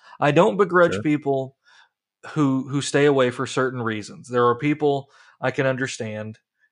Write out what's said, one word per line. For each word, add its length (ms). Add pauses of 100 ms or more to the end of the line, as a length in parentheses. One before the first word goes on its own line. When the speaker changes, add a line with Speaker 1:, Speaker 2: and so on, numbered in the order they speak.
(200)
Speaker 1:
I 100
don't 260
begrudge 380
Speaker 2:
Sure. 80
Speaker 1:
people 540 (720)
who, 380
who 140
stay 240
away 240
for 160
certain 360
reasons. 460
There 180
are 120
people 520 (300)
I 120
can 140
understand 720 (340)